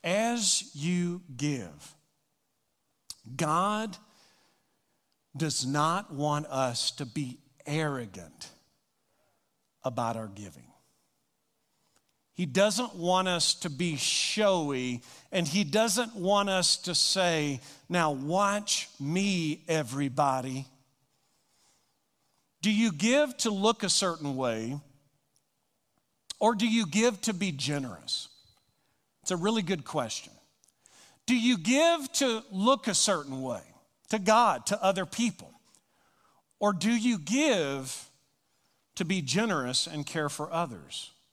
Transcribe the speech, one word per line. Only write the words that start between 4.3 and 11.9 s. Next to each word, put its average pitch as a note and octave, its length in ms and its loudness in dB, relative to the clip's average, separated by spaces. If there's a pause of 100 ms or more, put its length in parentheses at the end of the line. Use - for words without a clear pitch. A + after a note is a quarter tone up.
does C#3+ 300 -2
not D#3 440 2
want D3 360 -2
us C3 460 -2
to D3 120 -8
be B2+ 340 -8 (280)
arrogant B2 840 -6 (1300)
about A#2 340 -2
our A2 120 -8
giving. F2+ 440 -16 (1600)